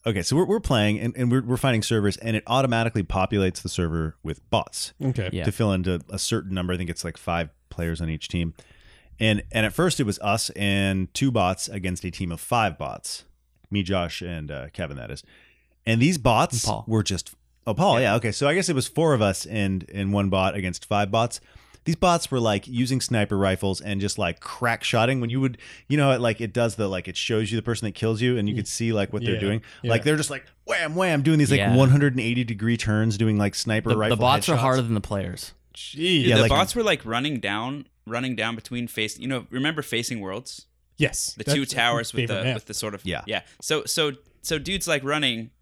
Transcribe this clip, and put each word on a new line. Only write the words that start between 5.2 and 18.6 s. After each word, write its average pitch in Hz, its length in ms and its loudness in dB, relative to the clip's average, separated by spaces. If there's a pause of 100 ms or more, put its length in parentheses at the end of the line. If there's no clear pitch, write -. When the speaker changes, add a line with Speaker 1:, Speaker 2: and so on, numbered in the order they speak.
Speaker 3:
Yeah. 87 120 -4
Speaker 1:
to 104 60 0
fill 107 200 2
into 90 380 0
a 98 100 -8
certain 95 340 -2
number. 90 200 -2
I 87 40 -2
think 87 140 -4
it's, - 120 -8
like, 82 140 -8
five 85 320 -2 (200)
players 82 300 -4
on 82 120 -4
each 78 160 -8
team. 85 260 -2 (680)
And, 107 220 2 (100)
and 113 140 0
at 101 80 -4
first 175 260 0
it 143 40 2
was 101 160 -2
us 104 320 0
and 98 640 0
two 135 160 2
bots 95 360 0
against 92 380 -6
a 90 60 -4
team 85 200 -6
of 82 80 -6
five 107 380 -2
bots. - 480 -10 (460)
Me, 101 100 2
Josh, 87 400 -2
and, 80 300 -8
uh, 69 220 -10
Kevin, 71 240 -8
that 58 120 -12
is. 71 140 -12 (600)
And 113 140 2
these 156 200 4
bots 120 440 2
Speaker 3:
And 117 60 0
Paul. 107 180 -4
Speaker 1:
were 110 140 2
just, - 320 -4 (320)
oh, 110 80 -2
Paul, 156 260 4
Speaker 4:
Yeah. 117 120 4
Speaker 1:
yeah, 107 60 4
okay. 110 140 0
So 143 160 0
I 147 60 2
guess 185 160 0